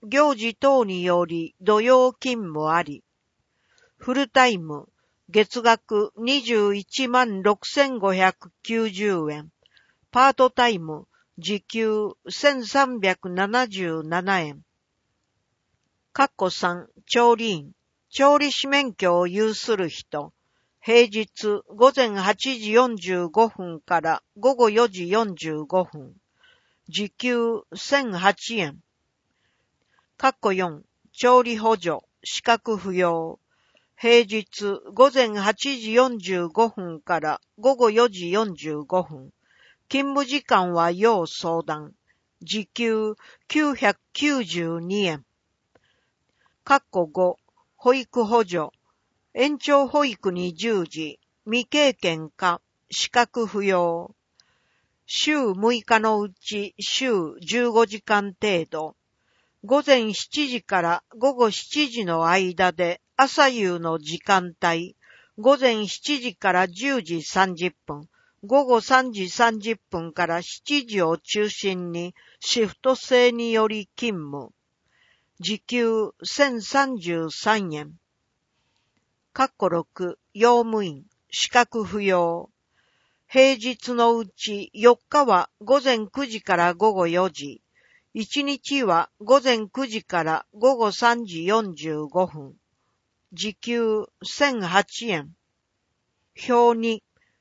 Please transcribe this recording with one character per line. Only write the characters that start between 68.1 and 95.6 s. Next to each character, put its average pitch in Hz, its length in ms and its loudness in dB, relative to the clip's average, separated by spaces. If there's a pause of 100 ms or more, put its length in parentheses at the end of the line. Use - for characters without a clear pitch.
午 269 200 2
後 247 160 2
三 262 300 0
時 196 180 -6
三 226 300 0
十 214 160 -6 (160)
分 165 220 -8
か 170 160 -4
ら 165 120 -4
七 277 460 -6
時 208 160 -2
を 165 160 0
中 208 300 -4
心 185 420 -6
に 170 240 -8 (240)
シ - 260 -2
フ 180 160 -8
ト 262 140 2
制 247 380 4
に 233 200 -4
よ 220 140 2
り 214 300 -6
勤 180 340 -6
務。 143 220 -12 (920)
時 196 160 -4
給 226 540 -2 (100)
千 240 400 -2
三 269 360 -2
十 165 300 -4
三 202 460 -2
円。 151 240 -12 (1300)
か 262 140 -2
っ - 100 -8
こ 196 120 -2
六、 175 520 -6 (120)
用 240 300 4
務 220 220 -2
員、 147 200 -10 (260)
資 - 200 -4
格 240 320 2
不 202 220 -6
要。 175 440 0 (800)
平 262 300 4
日 240 360 -8
の 233 240 4
う 226 120 -4
ち 202 440 -10
四 240 240 6 (120)
日 294 160 4
は 202 260 2 (100)
午 247 200 4
前 240 260 0
九 269 200 -6
時 220 160 -10
か 196 120 0
ら 175 200 2
午 208 180 2
後 185 160 0
四 180 220 0
時。 143 300 -14 (540)
一 220 300 -4
日 277 400 -4
は 170 340 0
午 208 220 4
前 233 260 0
九 254 220 -6
時 214 160 -10
か 175 180 -4
ら 156 320 -2
午 247 220 2
後 220 160 0
三 240 320 0
時 170 200 -10
四 202 300 0
十 151 300 -6
五 180 240 0
分。 143 260 -16 (760)
時 185 240 -10
給 226 500 -2 (160)
千 269 380 -2
八 196 480 -2
円。 160 260 -6 (1040)